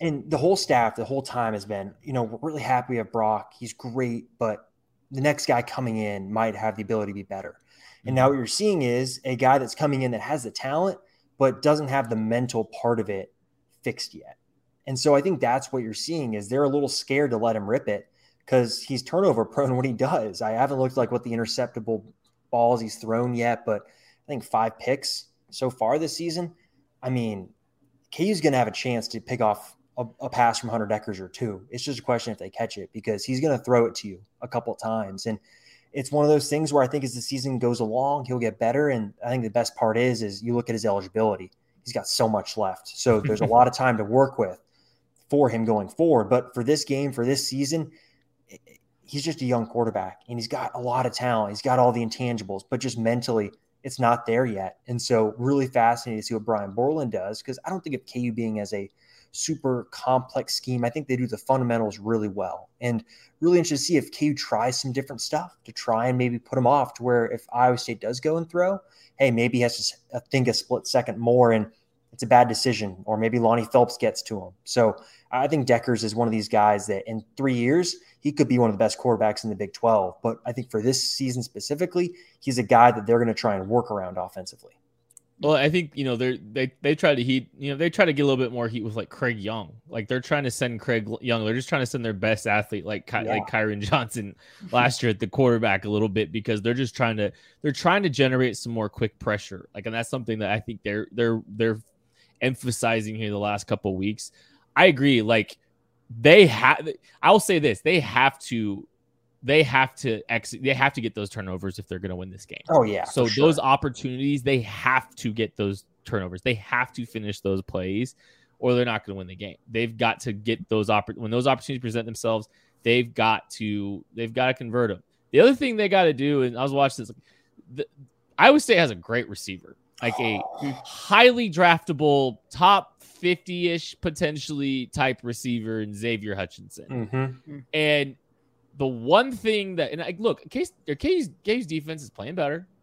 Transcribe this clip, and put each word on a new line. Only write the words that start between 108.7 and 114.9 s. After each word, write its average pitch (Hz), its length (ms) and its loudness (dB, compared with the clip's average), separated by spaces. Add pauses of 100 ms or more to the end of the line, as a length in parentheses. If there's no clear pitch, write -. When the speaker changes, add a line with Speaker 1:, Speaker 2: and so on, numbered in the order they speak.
Speaker 2:
they 143 200 4
have 131 340 2
to 113 320 -2
ex-, 117 320 -4
they 131 140 0
have 139 200 2
to 123 60 -8
get 110 140 -4
those 101 160 -6
turnovers 92 480 -8
if 98 80 -12
they're 92 140 -8
gonna 92 160 -8
win 92 140 -12
this 92 160 -18
game. - 240 -16
Speaker 1:
Oh, 151 120 8
yeah, 101 220 0
Speaker 2:
So 127 200 2
Speaker 1:
for 113 60 2
sure. 135 160 4
Speaker 2:
those 156 120 4
opportunities, 135 840 0
they 131 200 2
have 113 540 0